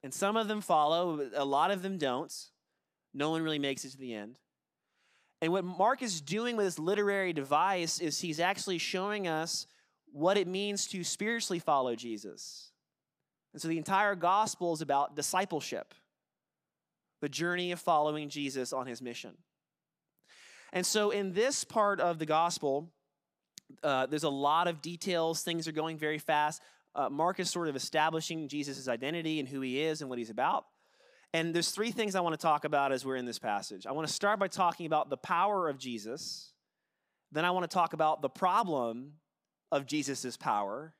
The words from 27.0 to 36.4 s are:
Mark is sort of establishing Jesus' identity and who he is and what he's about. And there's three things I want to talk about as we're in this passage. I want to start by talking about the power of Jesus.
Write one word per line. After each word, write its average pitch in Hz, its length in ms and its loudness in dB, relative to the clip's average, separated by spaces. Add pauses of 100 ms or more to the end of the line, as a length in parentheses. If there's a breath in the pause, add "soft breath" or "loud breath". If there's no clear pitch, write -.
Mark 160 320 0
is 175 80 -2
sort 170 180 -2
of 143 80 -2
establishing 160 720 0
Jesus' 135 400 -6
identity 156 540 -2
and 127 80 -6
who 135 100 -6
he 131 220 -2
is 156 180 0
and 139 100 -8
what 123 80 -4
he's 117 120 -6
about. 127 360 0 (680 soft breath)
And 165 200 0
there's 170 180 2
three 220 200 -2
things 202 240 -2
I 190 60 2
want 165 180 0
to - 20 -10
talk 151 220 2
about 139 300 2
as 131 120 -2
we're 131 120 -2
in 123 80 -4
this 117 140 -6
passage. 101 460 -4
I 107 60 -6
want 151 160 -2
to 131 60 -4
start 202 260 2
by 196 80 2
talking 175 380 0
about 151 240 0
the 135 80 -2
power 185 500 2
of 139 100 -2
Jesus. 123 760 -8 (800)